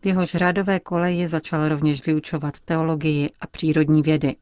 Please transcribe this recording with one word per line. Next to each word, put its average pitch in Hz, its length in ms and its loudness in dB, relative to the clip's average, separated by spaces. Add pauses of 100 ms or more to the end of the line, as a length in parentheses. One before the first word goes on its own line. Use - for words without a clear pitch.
v - 40 -8
jehož 185 300 0
řádové 180 440 0
koleji 175 480 -2
začal 156 420 -2
rovněž 147 360 0
vyučovat 151 540 -4
teologii 156 720 0 (120)
a - 60 -14
přírodní 156 540 2
vědy. 147 400 0